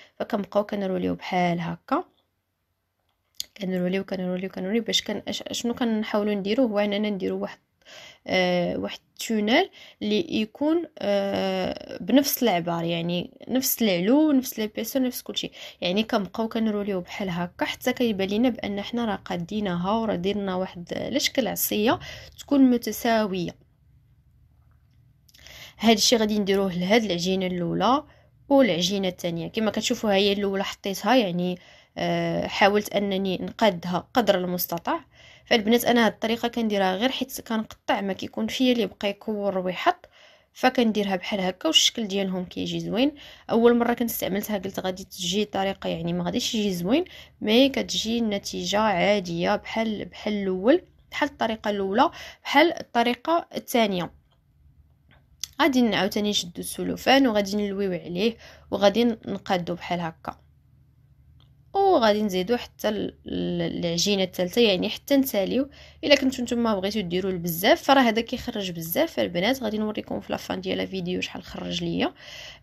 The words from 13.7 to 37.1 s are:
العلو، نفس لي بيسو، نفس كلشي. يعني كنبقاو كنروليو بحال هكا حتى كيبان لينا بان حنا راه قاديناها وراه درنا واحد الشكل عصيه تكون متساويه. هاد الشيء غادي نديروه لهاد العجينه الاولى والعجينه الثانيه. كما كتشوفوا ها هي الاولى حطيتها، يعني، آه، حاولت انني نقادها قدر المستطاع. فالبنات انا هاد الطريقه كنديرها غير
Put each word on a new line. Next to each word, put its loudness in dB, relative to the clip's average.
العلو، 4
نفس 0
لي -2
بيسو، -4
نفس -2
كلشي. -8
يعني 0
كنبقاو -2
كنروليو -2
بحال -6
هكا -4
حتى -2
كيبان 0
لينا 2
بان -4
حنا -4
راه -2
قاديناها -4
وراه 0
درنا -2
واحد -6
الشكل -2
عصيه 0
تكون 2
متساويه. 0
هاد 6
الشيء 4
غادي 2
نديروه 2
لهاد 4
العجينه 0
الاولى 2
والعجينه 4
الثانيه. -4
كما -2
كتشوفوا 0
ها 4
هي 4
الاولى 0
حطيتها، 0
يعني، 2
آه، 0
حاولت 2
انني 0
نقادها 0
قدر 4
المستطاع. -4
فالبنات 4
انا 4
هاد 2
الطريقه -2
كنديرها 0
غير 0